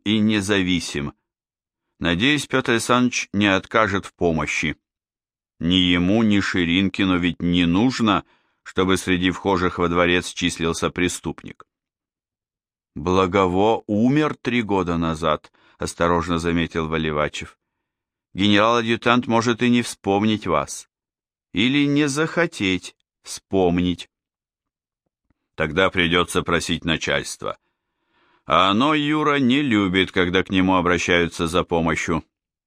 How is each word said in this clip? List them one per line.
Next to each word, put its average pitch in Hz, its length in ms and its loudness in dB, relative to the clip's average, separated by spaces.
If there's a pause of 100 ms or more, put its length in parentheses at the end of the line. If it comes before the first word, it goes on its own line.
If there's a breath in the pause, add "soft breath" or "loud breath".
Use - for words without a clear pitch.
и 107 160 0
независим. 95 960 0 (840)
Надеюсь, 113 480 0
Пётр 131 280 0
Александрович 123 600 0
не 104 140 2
откажет 98 580 0
в - 80 -20
помощи. 78 640 -2 (840)
Ни 85 140 0
ему, 92 480 2
ни 104 180 2
Ширинкину 92 800 0
ведь 87 240 -2
не 87 240 2
нужно, 104 600 0 (360)
чтобы 92 360 0
среди 90 340 0
вхожих 90 480 -2
во 87 100 0
дворец 87 420 0
числился 82 600 -2
преступник. - 760 -6 (1300)
«Благово 95 920 2
умер 127 480 0
три 120 260 -4
года 92 360 -2
назад», 80 540 -2 (260 soft breath)
осторожно 85 600 -2
заметил 82 500 -2
Валивачев. 78 680 -4 (760)
«Генерал-адъютант 113 960 2
может 113 360 0
и 123 60 2
не 120 120 4
вспомнить 107 640 -2
вас. 76 440 -4 (640)
Или 131 320 2
не 143 240 2
захотеть 147 880 -2 (260)
вспомнить». 90 880 -2 (1500)
«Тогда 80 340 0
придётся 87 540 0
просить 85 400 -2
начальство. 71 720 -4 (880)
А 87 240 2
оно, 127 240 2
Юра, 151 460 0
не 131 220 2
любит, 98 500 2
когда 90 320 0
к - 60 -14
нему 92 260 2
обращаются 87 720 0
за 85 160 0
помощью. 82 640 -2 (420)